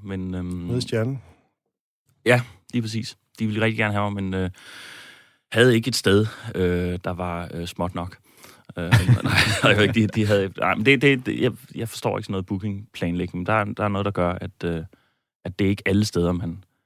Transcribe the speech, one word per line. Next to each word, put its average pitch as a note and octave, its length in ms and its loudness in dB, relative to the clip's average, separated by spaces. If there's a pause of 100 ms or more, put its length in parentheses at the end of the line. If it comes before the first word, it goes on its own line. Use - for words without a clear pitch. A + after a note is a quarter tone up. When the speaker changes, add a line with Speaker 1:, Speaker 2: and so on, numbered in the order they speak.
Speaker 1:
men... F#2 320 -6
Øhm, F2+ 100 -4
Speaker 2:
Med F2+ 360 -4
Stjernen. A#2+ 400 -2 (1040)
Speaker 1:
Ja, A#2+ 160 6 (320)
lige A#2+ 80 2
præcis. A2+ 360 -6 (220)
De A2+ 60 -2
ville G#2+ 160 0
rigtig A2 160 0
gerne G#2+ 160 0
have G2+ 180 0
mig, G2+ 120 -4
men... F#2+ 100 -2
Øh, F#2 160 0 (1000)
havde A#2+ 240 6
ikke A2+ 120 0
et A#2 80 -2
sted, G#2 300 4 (300)
øh, F2+ 480 0
der F#2 100 -4
var, F2 400 -6
øh, E2+ 140 -8
småt F2+ 280 -6
nok. F2+ 220 -8 (600)
Øh, F2 60 -4
<laughs> E2+ 80 -2 (720)
nej, G#2+ 120 6
nej, G#2 100 4
de, G#2+ 220 4
de G#2+ 180 0
havde, G2 320 2
nej, F#2 180 0
men A2 100 -2
det, C3+ 160 6
det, C#3 240 4
det, - 160 -2
jeg, A#2 100 2 (240)
jeg A#2 140 -6
forstår G2+ 280 -4
ikke G#2 80 -8
sådan G#2+ 60 -8
noget F#2+ 140 -4
booking-planlægning. F2+ 1000 -4
Der G#2+ 60 2
er, G#2+ 100 2
der G#2 200 -6
er G#2 40 2
noget, G2+ 180 0
der G2+ 60 -2
gør, F2 200 0
at, F2+ 200 -8 (140)
øh, E2 180 -4 (600)
at F2+ 140 -8
det G2+ 60 2
er F#2+ 40 2
ikke G2+ 160 -2
alle G2+ 200 4
steder, F2 260 0
man F2 320 -6 (220)